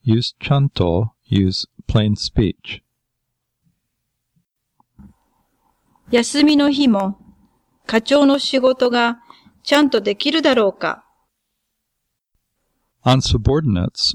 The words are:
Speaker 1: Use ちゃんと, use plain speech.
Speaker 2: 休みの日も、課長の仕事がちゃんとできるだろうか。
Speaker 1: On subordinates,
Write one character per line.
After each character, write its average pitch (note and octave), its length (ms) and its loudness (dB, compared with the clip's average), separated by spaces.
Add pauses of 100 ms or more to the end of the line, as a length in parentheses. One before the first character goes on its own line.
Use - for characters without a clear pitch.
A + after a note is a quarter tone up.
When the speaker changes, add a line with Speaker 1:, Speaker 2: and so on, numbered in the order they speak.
Speaker 1:
Use A#2 320 0
ち - 140 -6
ゃ C#3+ 80 2
ん C#3 100 0
と, F2 440 -2 (180)
use F#2+ 340 0 (220)
plain G#2+ 280 0
speech. - 680 -4 (3250)
Speaker 2:
休 A#3+ 320 0
み D4+ 140 4
の C#4+ 120 2
日 C#4 200 2
も、 G3 280 0 (720)
課 A3+ 140 0
長 C#4+ 240 2
の C#4 120 2
仕 C4+ 220 -2
事 B3+ 300 0
が A#3+ 300 -2 (440)
ち - 100 -4
ゃ C#4+ 80 4
ん C#4+ 80 2
と A3 120 0
で G3+ 160 -4
き - 120 -4
る D#4+ 120 -2
だ C#4 140 2
ろ A3+ 120 2
う F#3 60 -2
か。 - 320 -8 (2000)
Speaker 1:
On C3 160 2
subordinates, B2 920 -2